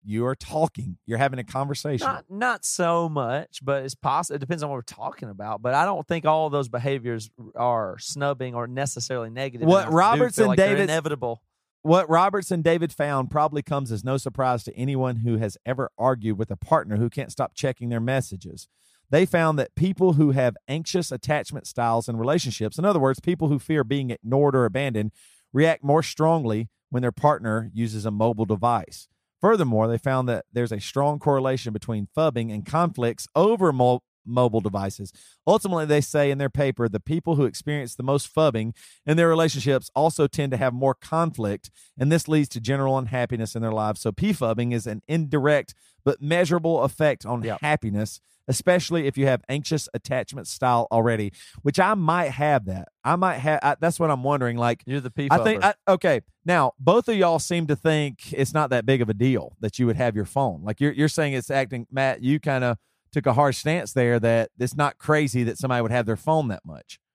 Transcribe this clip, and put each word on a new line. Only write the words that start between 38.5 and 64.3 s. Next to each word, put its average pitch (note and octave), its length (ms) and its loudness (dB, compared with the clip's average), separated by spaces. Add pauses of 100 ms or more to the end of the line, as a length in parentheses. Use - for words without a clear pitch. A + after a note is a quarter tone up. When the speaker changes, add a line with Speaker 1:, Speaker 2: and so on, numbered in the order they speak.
Speaker 1:
in D#3 140 2
their E3+ 100 6
relationships C#3+ 680 2
also D3+ 320 2
tend C#3 260 -2
to C3 60 -2
have B2+ 140 0
more C3 220 0
conflict, D#3 760 -4 (280)
and C3+ 120 2
this E3 160 2
leads D3+ 240 2
to A#2+ 100 -8
general C3+ 360 0
unhappiness A#2+ 580 -4
in A2+ 60 -4
their A2+ 120 -2
lives. G#2+ 280 -2
So A2+ 100 -2
P-fubbing A#2+ 640 0
is A2+ 140 -4
an A2 200 -8
indirect D3 680 0 (300)
but C#3+ 180 0
measurable E3 600 2
effect C#3 420 0
on A#2+ 160 -4
Speaker 2:
Yep. G#2+ 180 -6
Speaker 1:
happiness, A2 600 -2 (260)
especially E3+ 600 0
if C3+ 120 -2
you C#3 80 2
have B2+ 200 2
anxious C#3+ 460 -4
attachment B2+ 540 -6
style B2 440 0
already, A2+ 440 2 (260)
which C#3+ 180 0
I G3 140 4
might E3+ 380 2
have C3+ 340 2
that. F#2 240 -8 (160)
I D#3 120 2
might F3+ 220 2
have, D3+ 240 0
I, C#3+ 160 2
that's E3+ 220 0
what D#3+ 100 2
I'm C3 120 0
wondering. C3 340 0
Like, A#2+ 300 0
Speaker 2:
You're C3+ 140 -4
the B2 120 -10 (180)
Speaker 1:
I D3 60 6
think, G3 240 2
Speaker 2:
P-fubber. G3+ 140 2 (120)
Speaker 1:
I, G3 60 4
okay, E3 300 2 (240)
now, D#3 320 2
both F#3+ 300 4
of A3+ 80 2
y'all E3+ 220 4
seem E3+ 280 -2
to D3 100 0
think D3+ 560 -2
it's C3+ 220 -2
not D3+ 160 2
that A#2+ 160 2
big C3 160 4
of A2 80 0
a G#2+ 40 0
deal A2 460 0
that G#2+ 180 -6
you B2+ 60 2
would A#2 120 2
have A#2+ 200 0
your G#2+ 80 -2
phone. F#2+ 380 -2
Like, G#2+ 180 -6
you're, C#3+ 120 2
you're D3 160 2
saying C#3+ 260 -2
it's B2+ 160 -6
acting, B2+ 400 -2
Matt, C3+ 320 -2
you C#3 180 2
kinda B2+ 380 0 (340)
took C#3+ 140 -2
a B2 80 4
harsh C#3 240 2
stance D3+ 340 -4
there A#2+ 260 4
that A2+ 400 2